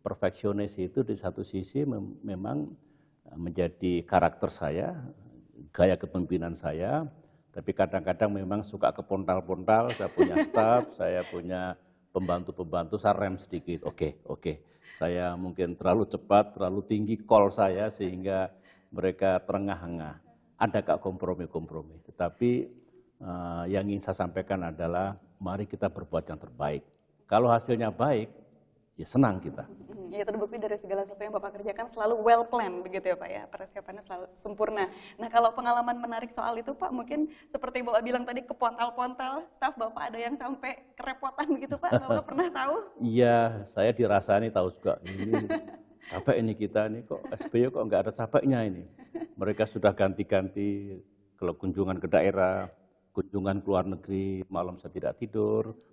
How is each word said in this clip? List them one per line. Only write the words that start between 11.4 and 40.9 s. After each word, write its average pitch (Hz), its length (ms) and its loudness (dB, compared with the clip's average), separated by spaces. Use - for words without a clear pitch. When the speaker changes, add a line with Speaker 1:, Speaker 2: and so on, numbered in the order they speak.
Speaker 1:
pembantu-pembantu, 87 880 -2
saya 101 160 4
rem 95 240 -2
sedikit, - 480 -6
"Oke, - 400 -4
oke, 78 320 -6
saya 87 400 0
mungkin 90 400 -4
terlalu 98 320 2
cepat, 104 480 4
terlalu 95 240 -2
tinggi 107 400 0
call 101 320 8
saya, 98 320 2
sehingga 95 640 -2
mereka 92 560 2
terengah-engah." 85 720 -4
Ada, 104 240 2
Kak, - 160 2
kompromi-kompromi, 82 1040 -6
tetapi, 90 480 0
eh, 87 480 -6
yang 98 160 0
ingin 101 160 -2
saya 95 240 -2
sampaikan 92 400 -4
adalah 87 480 -2
mari 95 260 -6
kita - 220 -4
berbuat 82 400 -4
yang 80 100 -10
terbaik. 76 460 -6
Kalau 117 220 6
hasilnya 117 420 2
baik, 120 400 0
ya 80 160 -12
senang 113 320 4
kita. - 240 -10
Speaker 2:
Mm, - 480 -14
ya, 208 80 -4
terbukti 214 400 -4
dari 208 160 -2
segala 196 240 -4
sesuatu 196 240 -10
yang 214 80 -6
Bapak 202 240 -6
kerjakan 214 320 -6
selalu 226 320 0
well 233 240 8
plan 190 400 -4
begitu 190 240 -4
ya, 175 80 2
Pak, 170 160 -10
ya, 208 160 -10
persiapannya 196 560 -14
selalu 180 200 -12
sempurna. 208 480 -2
Nah, 226 160 -6
kalau 233 240 8
pengalaman 240 400 2
menarik 233 320 -6
soal - 320 -2
itu, 277 160 -6
Pak, 370 160 -4
mungkin 254 320 -2
seperti 254 320 -4
Bapak 233 240 2
bilang 247 160 0
tadi, 240 240 -6
kepontal-pontal, 247 1120 -4
staf 277 160 -2
Bapak 226 400 -6
ada 226 80 -8
yang 269 160 -4
sampai 262 400 -8